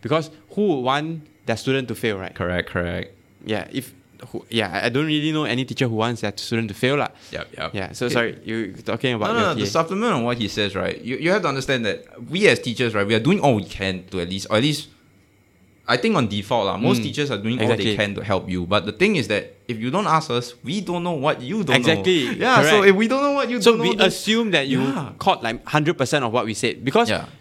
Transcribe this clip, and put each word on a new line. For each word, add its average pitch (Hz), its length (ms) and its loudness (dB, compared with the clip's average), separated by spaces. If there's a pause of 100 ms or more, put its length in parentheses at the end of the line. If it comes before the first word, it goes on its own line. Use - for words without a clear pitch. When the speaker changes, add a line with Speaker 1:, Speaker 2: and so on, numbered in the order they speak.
Speaker 1:
Because 156 280 0 (200)
who 208 180 0
would 143 140 2
want 151 440 -2 (200)
their 113 100 0
student 131 320 0
to 113 60 -4
fail, 104 240 -2
right? 92 160 -10
Speaker 2:
Correct, 90 340 -2
correct. 87 440 -4 (320)
Speaker 1:
Yeah, 104 280 -2
if, - 200 -6 (360)
who, - 220 -10
yeah, 107 200 0 (120)
I, 110 40 2
I - 40 4
don't 143 160 0
really 151 260 0
know 156 120 0
any 123 200 -2
teacher 127 240 -2
who 113 80 -2
wants 113 240 0
their 104 160 -4
student 113 320 -4
to 98 60 -8
fail, 131 220 0
lah. 131 120 0 (240)
Speaker 2:
Yep, - 240 -8
yep. - 180 -8
Speaker 1:
Yeah, 95 180 -6
so 123 140 -4
Speaker 2:
It 120 60 -2
Speaker 1:
sorry, 117 320 0
you 110 280 -4 (120)
talking 117 300 -2
about 107 140 0
Speaker 2:
No, 214 40 0
no, 233 80 2
Speaker 1:
your 202 80 2
Speaker 2:
no, 160 60 0
the 113 60 -4
Speaker 1:
T 104 60 0
A. 101 40 -4
Speaker 2:
supplement 190 420 0
on 123 120 0
what 120 120 0
he 104 120 -4
says, 101 280 -2
right? 90 240 -4
You, 120 160 -6
you 156 140 0
have 202 120 2
to 165 60 0
understand 135 380 -2
that - 180 -4 (240)
we 185 200 2
as 127 120 6
teachers, 117 340 -2
right, 101 120 2
we 110 80 4
are 110 60 4
doing 175 200 4
all 139 140 6
we 104 100 0
can 95 480 -4
to 92 80 -4
at 87 80 -4
least, 95 220 -6
or 107 80 2
at 117 40 4
least, 147 260 0 (1000)
I 120 80 4
think 214 200 2
on 123 120 2
default, 104 380 0
lah, 92 100 -2
most 120 240 2
Speaker 1:
Mm. 110 40 -4
Speaker 2:
teachers 143 260 -4
are 107 100 -4
doing 110 180 -2
all 113 60 0
Speaker 1:
Exactly. 107 280 2
Speaker 2:
they 98 40 0
can 101 180 0
to 90 100 -8
help 95 240 -2
you. 90 180 -2
But 95 200 0
the 104 60 -6
thing 202 240 2
is 110 120 -2
that 101 280 -2 (120)
if 117 100 -4
you 120 120 -4
don't 190 160 0
ask 156 240 2
us, 120 220 -2 (120)
we 196 180 -4
don't 175 220 -4
know 175 120 -2
what 139 240 -2
you 180 240 -4
don't 139 120 2
Speaker 1:
Exactly. 156 500 2
Speaker 2:
know. 117 60 -4
Yeah, 247 300 2
so 147 60 6 (120)
Speaker 1:
Correct. 196 80 8
Speaker 2:
if 190 80 8
we 220 120 2
don't 269 140 2
know 285 100 2
what 269 160 0
you 240 120 -2
Speaker 1:
So 233 120 8
Speaker 2:
don't 220 80 2
Speaker 1:
we 170 120 2
Speaker 2:
know, 202 120 2
then 190 40 4
Speaker 1:
assume 220 440 0
that 139 160 2
you 127 160 2
Speaker 2:
Yeah. 143 340 -4
Speaker 1:
caught, - 240 2
like, 117 260 -4
hundred 143 280 2
percent 139 280 0
of 113 80 0
what 120 140 2
we 113 80 -4
said. 110 300 -4
Because 220 280 2
Speaker 2:
Yeah. 78 140 -2 (140)